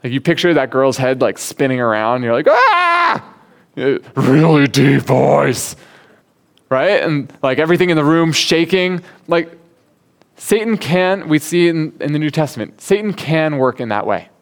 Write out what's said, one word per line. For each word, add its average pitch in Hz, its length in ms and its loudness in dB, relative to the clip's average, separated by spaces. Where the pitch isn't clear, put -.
Like, 127 80 -6
you 135 100 -4
picture 170 320 0
that 156 160 0
girl's 131 280 0
head, 131 240 0
like, 117 160 0
spinning 131 420 -4
around, 113 380 0
and 123 60 -4
you're 117 100 0
like, 123 140 0
"Ah!" 349 840 0
Really 139 920 2
deep 139 340 2
voice, 135 760 0
right? 147 340 0
And, 147 280 -4
like, 131 180 0
everything 170 300 2
in 165 80 2
the 147 80 2
room 165 260 2
shaking. 180 720 0
Like, 170 240 -2
Satan 220 400 0
can, 185 500 -2
we 151 120 0
see 170 280 0
in, 165 320 -2
in 147 140 -4
the 147 60 -2
New 151 100 -2
Testament, 139 520 -6
Satan 208 320 -2
can 156 440 -2
work 131 220 0
in 120 100 -8
that 104 180 -2
way. 92 220 -4